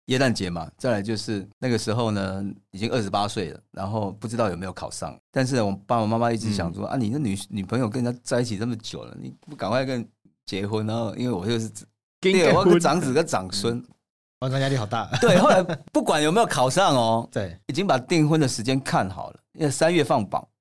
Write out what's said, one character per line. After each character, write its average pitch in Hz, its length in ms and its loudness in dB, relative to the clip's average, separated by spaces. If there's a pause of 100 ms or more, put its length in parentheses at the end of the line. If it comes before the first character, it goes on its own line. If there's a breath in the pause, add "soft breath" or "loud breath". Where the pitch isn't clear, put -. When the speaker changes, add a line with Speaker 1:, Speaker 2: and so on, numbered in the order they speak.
Speaker 1:
耶 127 120 2
诞 131 120 4
节 98 180 -2
嘛， 82 280 -6
再 127 140 -2
来 101 100 0
就 110 140 -4
是 104 320 -6 (100)
那 127 120 -4
个 117 80 2
时 110 160 -4
候 117 180 0
呢， 98 320 -4 (280)
已 95 60 -14
经 107 140 -4
二 123 100 0
十 98 80 -4
八 101 180 0
岁 95 240 -6
了， - 80 -16 (120)
然 98 180 -8
后 104 300 -4
不 120 80 -8
知 117 80 -6
道 113 140 0
有 85 80 -4
没 90 80 -8
有 92 80 -8
考 - 180 -10
上， 71 260 -10 (140)
但 131 160 0
是 127 140 0
我 101 100 2 (160)
爸 120 120 2
爸 110 60 2
妈 110 120 0
妈 117 140 2
一 117 60 0
直 107 160 -4
想 87 200 -4
说， 101 120 -8
Speaker 2:
嗯。 - 40 -8
Speaker 1:
啊， 139 80 -2
你 110 120 0
的 131 80 -2
女， 110 180 -2 (140)
女 101 140 -4
朋 110 160 -2
友 120 100 0
跟 123 140 -2
人 120 100 -2
家 120 100 -14
在 127 180 0
一 123 40 0
起 107 120 -4
这 113 100 -4
么 120 80 -2
久 76 280 -10
了， 60 160 -16
你 131 200 -12
不 147 160 -20
赶 95 140 -4
快 131 160 0
跟 127 200 -4 (400)
结 101 220 -4
婚？ 107 180 -2
然 110 100 -2
后 113 200 -4
因 123 100 -4
为 123 60 -2
我 95 180 -4
又 117 80 0
是， 110 120 -6 (500)
Speaker 2:
跟 185 140 2
Speaker 1:
对， - 0 -
Speaker 2:
结 180 140 6
婚。 180 100 6
Speaker 1:
我 185 100 4
有 175 60 8
个 170 60 6
长 165 220 2
子 131 120 -2
跟 160 120 2
长 95 260 -4
孙。 110 260 -2
Speaker 3:
嗯。 123 100 -12 (540)
哦， 131 80 -2
那 135 100 0
压 135 80 0
力 139 80 0
好 113 100 -2
大。 107 240 -4 (120)
Speaker 1:
对， 220 180 6
后 196 100 6
来 185 140 6 (280)
不 294 120 0
管 156 180 2
有 151 80 2
没 202 120 4
有 220 40 4
考 131 240 2
上 175 240 4
哦， 113 340 2
Speaker 3:
<laughs> - 40 -20
对。 92 260 -6 (100)
Speaker 1:
已 143 60 -6
经 185 140 -2
把 131 100 4
订 151 320 2
婚 160 80 4
的 151 100 6
时 117 140 -4
间 131 180 0
看 131 300 0
好 - 220 -10
了， - 80 -20 (140)
因 165 120 -2
为 135 60 2
三 165 200 2
月 180 120 4
放 131 200 2
榜， - 220 -4 (160)